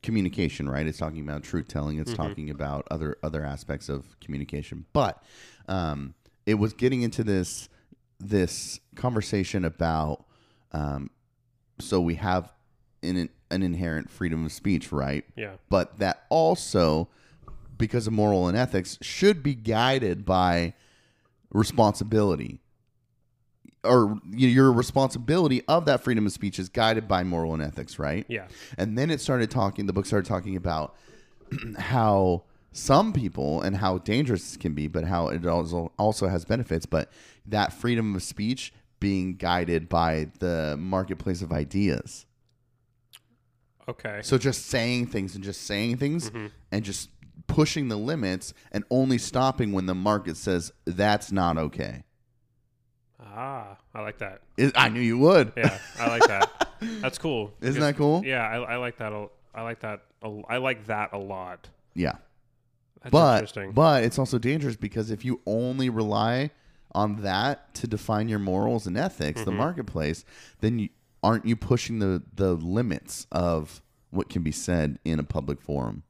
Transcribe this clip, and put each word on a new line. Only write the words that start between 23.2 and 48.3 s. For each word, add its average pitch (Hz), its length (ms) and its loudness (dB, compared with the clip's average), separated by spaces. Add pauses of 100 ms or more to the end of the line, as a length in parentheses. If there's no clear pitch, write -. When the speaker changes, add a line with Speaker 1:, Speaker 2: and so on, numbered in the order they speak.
Speaker 1:
Or 117 240 8
y-, 107 120 -2 (120)
your 127 400 6
responsibility 131 960 2
of 165 180 4
that 139 180 2
freedom 113 220 2
of 98 60 0
speech - 280 -6
is 92 100 -6
guided 113 380 0
by 92 160 2
moral 82 300 0
and 78 100 -2
ethics, 73 360 -10
right? 73 280 -2
Speaker 2:
Yeah. 104 200 -8 (300)
Speaker 1:
And 107 200 -2
then 147 140 0
it 143 100 -2
started 120 300 0
talking, 104 340 0
the 95 80 -2
book 95 120 0
started 98 220 0
talking 95 280 -4
about 85 400 -4 (420)
<clears throat> - 400 -10
how 98 680 4 (280)
some 190 420 4
people 80 480 -2
and 98 160 -2
how 92 220 0
dangerous 113 560 -2
it - 40 -18
can 80 140 -4
be, 76 140 -2
but 82 160 -4
how 85 240 0
it 85 180 -4
also, 85 520 -2
also 104 300 2
has 90 180 0
benefits, 110 400 -2
but - 260 -2 (340)
that 104 280 0
freedom 113 420 -2
of 90 80 -4
speech - 500 -6 (260)
being 92 360 0
guided 87 540 0
by 80 380 2 (120)
the 80 400 -2
marketplace 92 600 -4
of 82 100 -6
ideas. 82 760 -2 (1600)
Speaker 2:
Okay. 107 360 -8
Speaker 1:
So 135 140 2
just 131 300 -2
saying 120 400 0
things 95 280 -4
and 98 80 -10
just 101 200 -10
saying 113 340 -2
things 143 320 -2
Speaker 2:
Mm-hmm. 107 180 -10 (240)
Speaker 1:
and 104 140 -2
just - 240 -8 (380)
pushing 151 420 2
the 107 80 -4
limits 107 560 -4 (180)